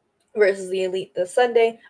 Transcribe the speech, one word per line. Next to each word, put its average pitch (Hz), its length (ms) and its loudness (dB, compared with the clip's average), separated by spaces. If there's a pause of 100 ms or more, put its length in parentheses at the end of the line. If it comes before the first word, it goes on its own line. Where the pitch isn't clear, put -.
(340)
versus 196 360 0
the 185 160 -4
Elite 185 280 -6
this 180 220 -6
Sunday. 233 420 2 (120)